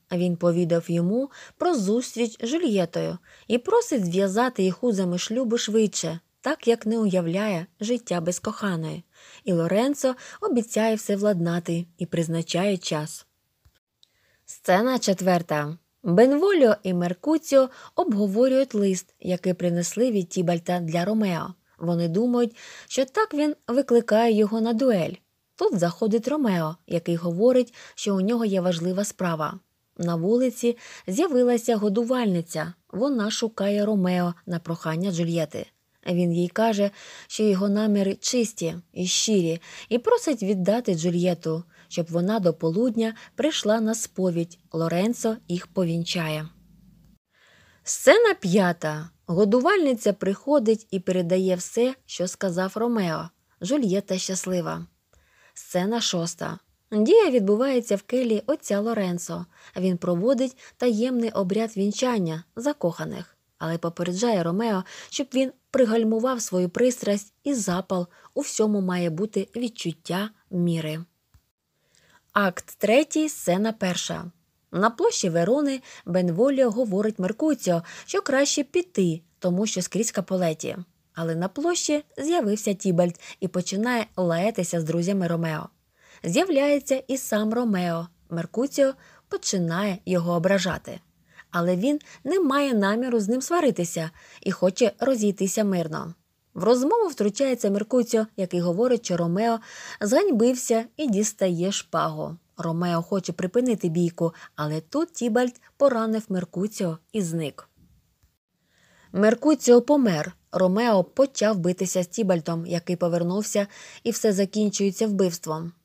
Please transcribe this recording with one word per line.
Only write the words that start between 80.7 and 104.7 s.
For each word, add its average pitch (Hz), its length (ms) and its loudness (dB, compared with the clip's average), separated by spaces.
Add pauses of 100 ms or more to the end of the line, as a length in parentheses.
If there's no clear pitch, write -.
Але 165 220 -4
на 175 120 -2
площі 294 580 -2 (120)
з'явився 226 560 0
Тібальд 175 460 0 (200)
і 190 80 -4
починає 208 580 -2 (100)
лаятися 175 640 -2
з - 20 -4
друзями 170 440 -2
Ромео. 165 420 -4 (540)
З'являється 277 840 0
і 269 100 -2
сам 214 360 -2
Ромео. 180 540 -2 (220)
Меркуціо 262 640 0 (360)
починає 185 760 -2
його 175 280 0
ображати. 175 640 0 (520)
Але 175 240 2
він 277 240 0 (240)
не 349 160 0
має 277 340 2
наміру 226 460 2
з 196 80 -2
ним 247 140 0
сваритися 190 680 0 (320)
і 190 100 -2
хоче 190 480 2
розійтися 214 640 0
мирно. 165 500 -2 (400)
В 165 100 -6
розмову 277 440 4
втручається 240 640 -2
Меркуціо, 220 560 0 (120)
який 180 220 -2
говорить, 214 460 0
що 175 120 -2
Ромео 202 420 0 (420)
зганьбився 240 840 2 (120)
і 302 120 -2
дістає 190 640 0
шпагу. 156 640 -6 (200)
Ромео 170 440 -2
хоче 170 320 -4
припинити 202 560 0
бійку, 170 440 0 (220)
але 151 260 -4